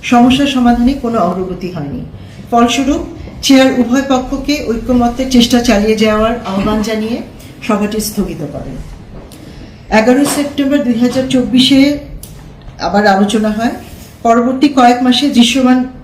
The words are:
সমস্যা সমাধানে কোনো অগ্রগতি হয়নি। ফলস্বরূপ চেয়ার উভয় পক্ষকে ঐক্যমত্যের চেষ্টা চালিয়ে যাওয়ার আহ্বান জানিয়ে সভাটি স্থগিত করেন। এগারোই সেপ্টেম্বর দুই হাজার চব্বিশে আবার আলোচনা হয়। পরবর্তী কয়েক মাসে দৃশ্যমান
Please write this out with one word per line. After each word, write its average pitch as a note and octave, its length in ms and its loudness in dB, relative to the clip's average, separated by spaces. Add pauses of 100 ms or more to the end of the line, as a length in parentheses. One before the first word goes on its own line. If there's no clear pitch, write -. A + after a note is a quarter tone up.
সমস্যা B3+ 440 2
সমাধানে A#3+ 460 2
কোনো A#3 260 -4
অগ্রগতি F3+ 520 -4
হয়নি। C#3+ 300 -8 (500)
ফলস্বরূপ B3 520 2 (400)
চেয়ার C4 260 6 (120)
উভয় B3 280 0
পক্ষকে C4+ 460 -2 (140)
ঐক্যমত্যের A#3+ 640 -2
চেষ্টা A#3+ 300 4
চালিয়ে A3 360 2
যাওয়ার G#3+ 380 0 (120)
আহ্বান G3+ 360 -2
জানিয়ে A3 340 -4 (460)
সভাটি G#3 380 -2
স্থগিত F3 420 -6 (100)
করেন। - 240 -10 (1200)
এগারোই B3+ 360 4
সেপ্টেম্বর C#4+ 420 -2
দুই A#3+ 200 0
হাজার B3 300 0
চব্বিশে C4 520 2 (1000)
আবার G3 280 0
আলোচনা G#3 440 2
হয়। A#3 240 -2 (480)
পরবর্তী A#3+ 460 2
কয়েক B3 340 4
মাসে B3+ 280 0
দৃশ্যমান B3+ 480 2 (260)